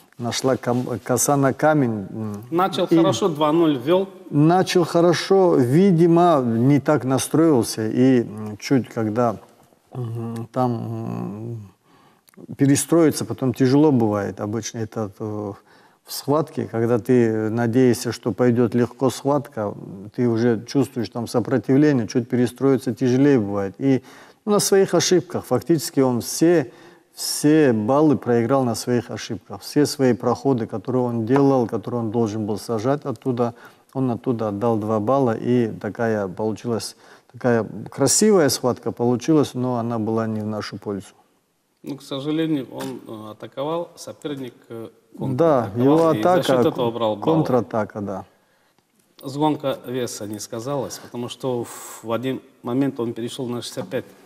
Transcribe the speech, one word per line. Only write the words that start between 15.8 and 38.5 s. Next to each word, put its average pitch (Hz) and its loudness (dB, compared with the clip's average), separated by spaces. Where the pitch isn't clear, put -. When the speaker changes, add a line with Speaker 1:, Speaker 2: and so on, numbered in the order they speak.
Speaker 1:
в - -16
схватке, 139 -4
когда 117 0
ты 110 2
надеешься, 117 2
что - -6
пойдет 123 2
легко 120 0
схватка, 135 -4
ты 123 0
уже 117 2
чувствуешь 123 -2
там 117 -8
сопротивление, 131 2
чуть 120 -2
перестроиться 123 0
тяжелее 131 4
бывает. 101 -4
И, 135 0
ну, 208 0
на 202 4
своих 196 2
ошибках. 165 0
Фактически 139 0
он 123 2
все, 160 2
все 151 2
баллы 131 2
проиграл 120 2
на 117 -2
своих 120 -2
ошибках. 110 -12
Все 147 2
свои 131 2
проходы, 120 0
которые 120 -4
он 117 -2
делал, 135 4
которые 113 -6
он 113 -4
должен 110 -2
был 101 -4
сажать 120 -4
оттуда, 120 -4
он 135 -2
оттуда 113 -4
отдал 110 0
два 107 -2
балла. 123 2
И 120 0
такая 107 -4
получилась, 107 -6
такая 117 0
красивая 156 2